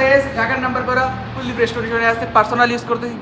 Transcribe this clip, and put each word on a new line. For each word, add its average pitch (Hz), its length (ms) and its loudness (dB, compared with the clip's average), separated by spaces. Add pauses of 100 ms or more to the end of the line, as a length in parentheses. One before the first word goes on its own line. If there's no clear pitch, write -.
(100)
এস, 277 120 6 (160)
ঢাকার 247 260 0
নাম্বার 254 240 -2
করা, 254 160 2 (280)
ফুললি 254 240 -6
ফ্রেশ 226 180 2
কন্ডিশনে 226 380 -2
আছে, 233 120 -4 (120)
পার্সোনাল 240 360 4
ইউজ 233 180 -4
করতে 240 140 -2 (180)